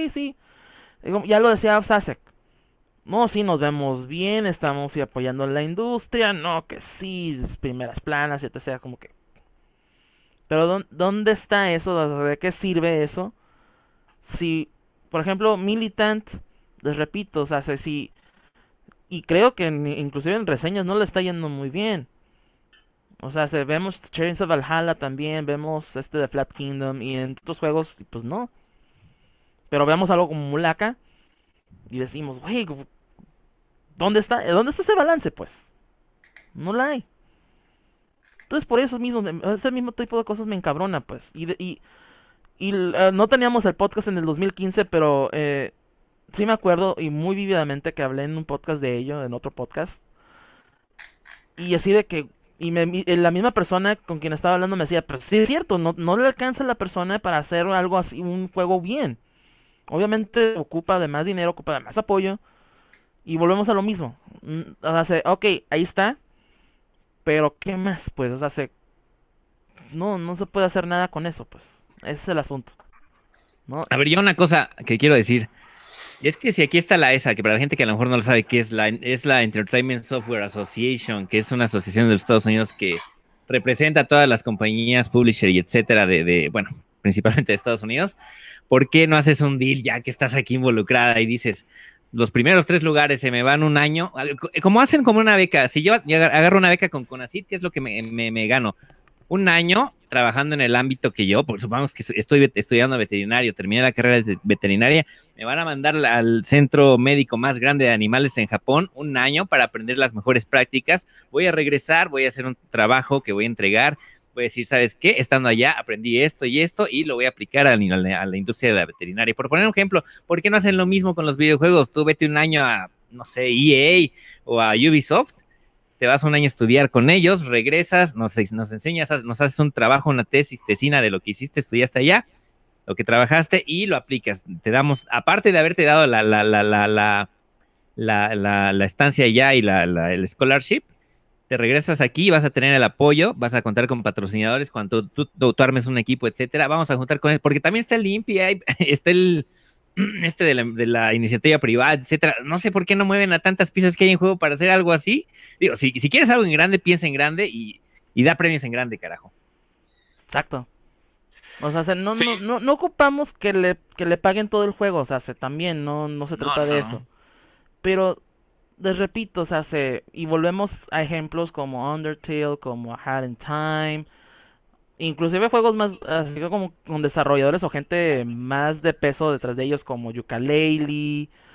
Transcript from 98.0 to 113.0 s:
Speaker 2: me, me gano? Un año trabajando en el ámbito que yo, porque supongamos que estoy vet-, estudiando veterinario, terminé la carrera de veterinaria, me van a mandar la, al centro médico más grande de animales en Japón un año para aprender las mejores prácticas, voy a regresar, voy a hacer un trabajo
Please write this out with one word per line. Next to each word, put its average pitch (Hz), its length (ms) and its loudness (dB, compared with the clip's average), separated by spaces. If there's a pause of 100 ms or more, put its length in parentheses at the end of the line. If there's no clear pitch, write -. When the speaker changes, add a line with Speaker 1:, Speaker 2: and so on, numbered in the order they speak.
Speaker 2:
me, 113 280 -4
me 110 160 -2
gano? 120 280 2 (520)
Un 190 220 0
año 175 440 2 (140)
trabajando 127 480 0
en 143 60 0
el 120 140 2
ámbito 127 360 0
que 104 160 -2
yo, 107 160 4
porque 110 180 -8
supongamos 120 320 -4
que - 100 -12 (120)
estoy 139 240 2
vet-, 135 160 6
estudiando 120 420 0
veterinario, 107 580 -2
terminé 104 260 -2
la 127 100 2
carrera 123 300 2
de 104 220 -4
veterinaria, 107 640 2 (300)
me 110 100 -12
van 131 140 -4
a 170 60 -4
mandar 151 300 -2
la, 131 220 2
al 117 280 2
centro 139 540 6
médico 139 380 2
más 127 220 -2
grande 139 260 2
de 120 60 4
animales 117 460 0
en 110 100 0
Japón 143 460 0
un 143 240 -8
año 143 300 0
para 135 180 2
aprender 113 320 -6
las 131 160 0
mejores 117 320 0
prácticas, 135 640 0 (240)
voy 170 160 0
a 175 40 2
regresar, 156 580 0
voy 135 160 -2
a 131 40 0
hacer 127 160 -8
un 131 100 -8 (140)
trabajo 123 520 2